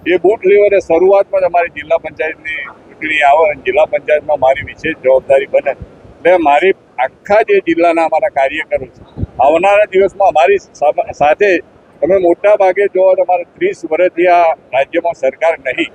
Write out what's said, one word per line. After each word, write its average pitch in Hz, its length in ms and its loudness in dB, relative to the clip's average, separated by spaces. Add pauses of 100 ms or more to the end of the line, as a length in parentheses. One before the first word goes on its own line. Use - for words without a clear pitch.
એ 175 120 0
બૂથ 196 280 0
લેવલે 202 340 4
શરૂઆતમાં 190 600 0
જ 185 40 0
અમારી 175 240 -2
જિલ્લા 151 280 -6
પંચાયતની 156 640 -8 (160)
ચૂંટણી 156 460 -6
આવે 147 280 4
અને 143 120 -8
જિલ્લા 127 240 0
પંચાયતમાં 147 540 -2
મારી 135 260 0
વિશેષ 147 380 -10
જવાબદારી 131 420 2
બને. 139 260 -2
એટલે - 680 -4
મારી 156 360 2 (260)
આખા 202 420 0
જે 208 180 0
જિલ્લાના 165 460 0
અમારા 156 240 -2
કાર્યકરો 139 580 -4
છે, - 140 -20 (380)
આવનારા 190 520 2
દિવસમાં 190 360 0
અમારી 170 300 2
સા-, 156 560 -4
સાથે 156 380 0 (500)
તમે 180 160 0
મોટા 185 380 2
ભાગે 196 320 0
જો 185 160 -2 (120)
તમારે 180 280 -2
ત્રીસ 180 420 -6
વર્ષથી 170 420 0
આ 175 260 2 (180)
રાજ્યમાં 160 420 -4
સરકાર 135 460 -4
નહીં 131 360 -6